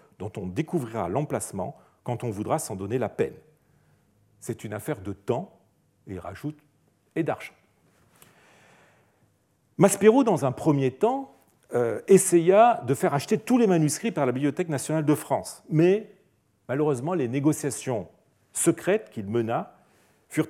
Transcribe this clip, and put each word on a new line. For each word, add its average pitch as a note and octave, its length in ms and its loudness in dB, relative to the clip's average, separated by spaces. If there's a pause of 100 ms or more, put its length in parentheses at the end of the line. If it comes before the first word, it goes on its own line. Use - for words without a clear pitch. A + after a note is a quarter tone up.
(180)
dont G#2 180 -10
on F#2 120 -8
découvrira A2+ 600 -4
l'emplacement A2 680 -6 (260)
quand A#2+ 220 -8
on A#2+ 60 -4
voudra G#2 280 -4
s'en A#2+ 160 -8
donner G2+ 240 -6
la A2 100 -2
peine. - 260 -4 (1080)
C'est - 240 -10
une G#2 80 -10
affaire G#2 280 -8
de G2 120 -10
temps, - 480 -6 (480)
et G2 60 -10
il F#2 40 -10
rajoute, F#2+ 400 -12 (560)
et D#3+ 80 -2
d'argent. - 300 -6 (2250)
Maspero, G#3+ 460 6
dans D#3 220 2
un B2+ 60 0
premier C#3 380 0
temps, B3+ 440 -2 (400)
euh, A#2 320 0
essaya F#3+ 800 6
de C3+ 80 0
faire D#3+ 180 0
acheter C#3+ 240 0
tous - 220 0
les A#3 80 4
manuscrits E3+ 460 2
par D#3+ 120 0
la B2 80 2
Bibliothèque C#3+ 360 -2
nationale D#3 360 -2
de D3 100 4
France, - 540 -4
mais F#3 440 2 (560)
malheureusement, C#3+ 440 -2
les D3 160 -2
négociations C3+ 800 -2 (440)
secrètes F#3 580 0
qu'il G2 160 -10
mena A#2 500 -2 (520)
furent D#3+ 220 -2